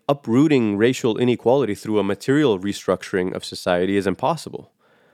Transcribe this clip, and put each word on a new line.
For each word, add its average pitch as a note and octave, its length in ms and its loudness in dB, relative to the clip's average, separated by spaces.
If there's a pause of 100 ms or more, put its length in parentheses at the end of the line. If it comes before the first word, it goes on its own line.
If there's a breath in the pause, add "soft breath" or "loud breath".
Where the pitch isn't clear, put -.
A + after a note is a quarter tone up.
uprooting B2+ 680 2
racial A2+ 400 2
inequality A#2+ 580 2
through G#2+ 240 -2
a G2 40 2
material A2+ 560 0
restructuring F#2 720 -2
of - 120 -10
society F#2 500 -2
is G2 120 0
impossible. - 640 -4 (420 soft breath)